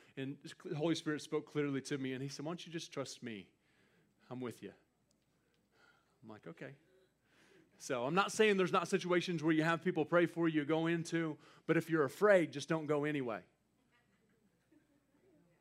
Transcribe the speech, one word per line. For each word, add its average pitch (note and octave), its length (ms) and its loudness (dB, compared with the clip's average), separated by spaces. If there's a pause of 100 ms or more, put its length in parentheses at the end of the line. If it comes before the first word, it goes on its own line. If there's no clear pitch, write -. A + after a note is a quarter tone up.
(180)
and C#3 200 -8 (280)
the - 100 -6
Holy D3+ 200 0
Spirit D3+ 260 -4
spoke D3+ 300 -6
clearly C#3+ 300 0
to C#3+ 160 -6
me, C3 160 -6
and C3 80 -8
he C#3 80 -8
said, C#3 160 -10
"Why D3+ 40 -4
don't F3 160 -8
you E3 80 -14
just E3 180 -10
trust - 300 -8
me? G#2+ 260 -10 (800)
I'm B2+ 120 -8
with A#2 220 -8
you." G2 80 -12 (1500)
I'm A2 60 -20
like, G#2+ 180 -18
"Okay." C#3+ 260 -14 (1040)
So B2 280 -4
I'm D3+ 100 -2
not G3 160 2
saying G#3+ 260 4
there's F3+ 140 2
not E3+ 160 2
situations F3 560 0
where D#3+ 100 4
you D#3 100 4
have E3 200 2
people D#3+ 220 0
pray E3+ 200 6
for E3+ 220 0
you, D3+ 180 2
go D#3+ 220 2
into, E3 500 -2 (300)
but E3 100 4
if D#3+ 120 0
you're D#3 160 4
afraid, F3+ 460 6
just C#3 160 -8
don't D#3+ 200 -2
go D3 180 2
anyway. B2+ 360 -2 (2250)